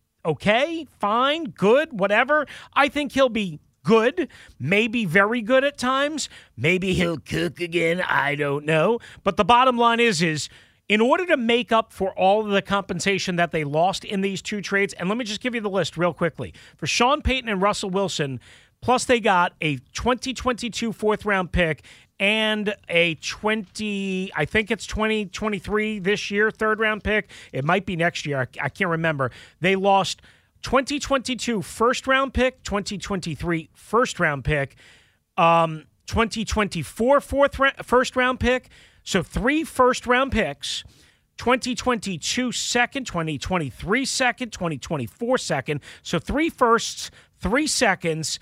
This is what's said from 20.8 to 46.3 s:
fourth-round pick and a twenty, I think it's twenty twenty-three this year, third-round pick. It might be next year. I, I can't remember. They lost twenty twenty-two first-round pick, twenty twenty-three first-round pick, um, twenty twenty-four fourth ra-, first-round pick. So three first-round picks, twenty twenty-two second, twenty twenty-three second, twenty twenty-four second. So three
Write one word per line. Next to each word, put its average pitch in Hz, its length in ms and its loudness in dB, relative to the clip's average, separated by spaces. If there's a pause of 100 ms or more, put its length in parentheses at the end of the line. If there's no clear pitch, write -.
fourth-round 202 600 -2
pick 165 320 0 (360)
and 214 540 0 (160)
a 170 240 4
twenty, 196 1200 -4
I 151 100 0
think 214 260 -2
it's - 160 -6
twenty 214 400 -2
twenty-three 214 720 -4
this 196 320 -2
year, 214 180 2
third-round 214 540 0
pick. 208 260 0 (240)
It 135 100 -4
might 185 220 2
be 190 100 -4
next 165 300 -2
year. 143 140 -2
I, 127 80 -2 (160)
I 143 60 -2
can't 190 200 -2
remember. 160 400 0 (300)
They 185 160 2
lost 190 480 2 (380)
twenty 269 360 0
twenty-two 240 640 -2
first-round 262 720 0
pick, 254 300 0
twenty 202 340 -4
twenty-three 170 760 -6
first-round 165 720 0
pick, 143 320 -2 (640)
um, 165 480 4 (220)
twenty 226 380 -2
twenty-four 220 760 0
fourth 277 380 0
ra-, 269 120 4 (120)
first-round 254 560 2
pick. 247 300 0 (340)
So - 180 0
three 262 420 -2
first-round 247 680 2
picks, 165 520 -4 (540)
twenty 247 380 0
twenty-two 233 760 -2
second, 240 540 -2
twenty 160 320 -4
twenty-three 180 680 -2
second, 247 460 -2
twenty 160 280 -6
twenty-four 175 580 -4
second. 147 440 -4 (200)
So - 160 -4
three 285 320 -2